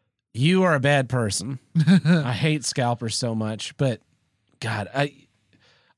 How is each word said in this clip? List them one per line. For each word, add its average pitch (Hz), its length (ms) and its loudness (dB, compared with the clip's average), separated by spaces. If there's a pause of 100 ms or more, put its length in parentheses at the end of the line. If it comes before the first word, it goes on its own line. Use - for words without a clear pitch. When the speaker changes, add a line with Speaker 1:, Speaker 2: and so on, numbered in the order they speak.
(340)
Speaker 1:
you 175 300 2
are 175 100 2
a 143 60 2
bad 139 300 2
person. 123 500 -2 (160)
Speaker 2:
<laughs> 160 120 2 (180)
Speaker 1:
I 151 260 2
hate 143 320 -2
scalpers 120 520 -2
so 117 200 -4
much, 110 420 -6
but 127 220 0 (600)
God, 107 360 -4
I, 143 180 -2 (840)